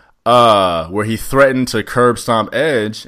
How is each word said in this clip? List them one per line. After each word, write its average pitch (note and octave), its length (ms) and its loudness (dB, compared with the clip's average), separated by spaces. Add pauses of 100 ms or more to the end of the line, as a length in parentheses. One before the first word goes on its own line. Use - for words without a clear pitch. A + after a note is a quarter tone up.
(240)
Uh, G2+ 640 2
where G#2 160 -4
he A2 120 -4
threatened C3 520 0
to A2 140 -4
curb B2 360 0
stomp A2+ 340 -4
Edge A#2 540 -4